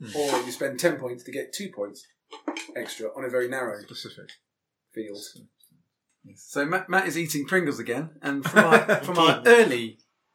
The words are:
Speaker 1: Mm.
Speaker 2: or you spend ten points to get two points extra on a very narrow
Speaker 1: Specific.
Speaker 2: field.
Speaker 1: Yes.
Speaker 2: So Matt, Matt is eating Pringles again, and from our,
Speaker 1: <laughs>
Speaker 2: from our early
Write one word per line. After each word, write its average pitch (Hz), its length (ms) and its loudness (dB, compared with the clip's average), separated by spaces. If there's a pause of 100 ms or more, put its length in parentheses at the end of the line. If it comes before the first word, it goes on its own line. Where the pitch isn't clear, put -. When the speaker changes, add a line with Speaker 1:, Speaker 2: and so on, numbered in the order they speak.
Speaker 1:
Mm. 107 120 -12
Speaker 2:
or 147 300 0
you 123 80 -8
spend 127 260 -4
ten 160 200 0
points 123 260 -10
to - 80 -14
get 107 220 -8
two 202 200 -10
points 104 320 -10 (680)
extra 110 400 -8
on 131 80 -8
a 127 60 -6
very 123 180 0
narrow 120 340 -6
Speaker 1:
Specific. - 460 -16 (640)
Speaker 2:
field. 104 260 -10 (1040)
Speaker 1:
Yes. - 280 -20
Speaker 2:
So 143 160 -2
Matt, 185 240 -2
Matt 185 180 2
is 151 80 -4
eating 156 300 -4
Pringles 156 320 0
again, 120 320 -6 (100)
and 139 240 -4
from 196 220 6
our, 165 300 4
Speaker 1:
<laughs> - 80 -8
Speaker 2:
from 175 140 0
our 160 280 6
early 139 520 6 (360)